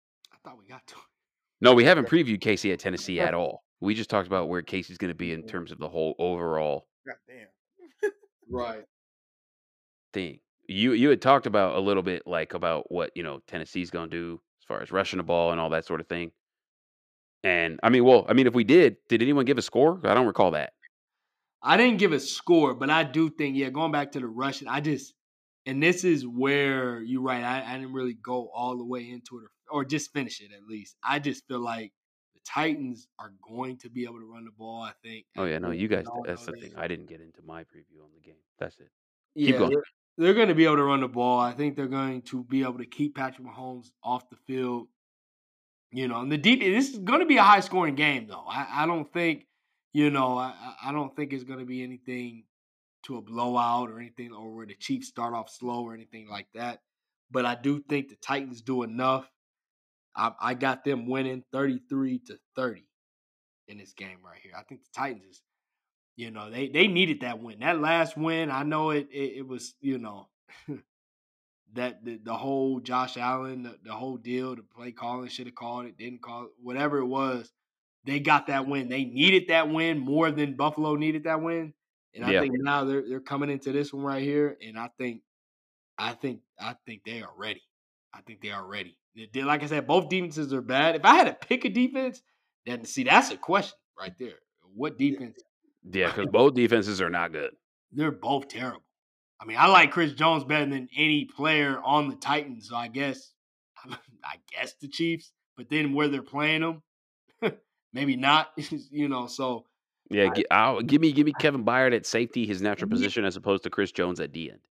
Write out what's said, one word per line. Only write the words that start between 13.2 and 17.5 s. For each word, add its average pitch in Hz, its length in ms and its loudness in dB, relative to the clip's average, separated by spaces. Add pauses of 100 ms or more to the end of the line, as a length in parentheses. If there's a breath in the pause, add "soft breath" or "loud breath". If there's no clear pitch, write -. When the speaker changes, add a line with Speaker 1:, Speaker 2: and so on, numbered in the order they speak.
Speaker 2:
know, 71 240 -10
Tennessee's 85 420 -8
gonna 82 200 -8
do 85 320 -8 (200)
as - 40 -20
far 52 160 -8
as - 100 -12
rushing 95 260 -2
the 87 60 -4
ball 85 280 2
and 82 100 0
all 80 80 0
that 80 160 -2
sort 80 160 -4
of 80 60 -14
thing. 85 240 -6 (1120)
And, 85 400 0